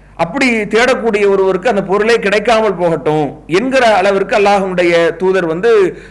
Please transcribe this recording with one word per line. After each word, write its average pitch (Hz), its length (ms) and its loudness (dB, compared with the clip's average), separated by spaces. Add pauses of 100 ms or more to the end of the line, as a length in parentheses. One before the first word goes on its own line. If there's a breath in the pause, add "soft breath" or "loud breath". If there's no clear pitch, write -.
(160 loud breath)
அப்படி 226 460 -2
தேடக்கூடிய 214 680 0
ஒருவருக்கு 190 400 0
அந்த 202 140 0
பொருளே 208 360 0
கிடைக்காமல் 214 560 0
போகட்டும் 156 720 -2
என்கிற 240 460 2
அளவிற்கு 196 440 0
அல்லாஹ்வினுடைய 180 800 0
தூதர் 185 300 0
வந்து 180 520 0 (140 loud breath)